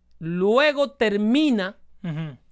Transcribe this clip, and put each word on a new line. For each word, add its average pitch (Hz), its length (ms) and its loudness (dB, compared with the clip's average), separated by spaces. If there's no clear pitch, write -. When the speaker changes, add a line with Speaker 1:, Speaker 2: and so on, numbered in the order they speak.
Speaker 1:
luego 240 720 0
termina 220 880 0
Speaker 2:
Ujú. 156 340 -8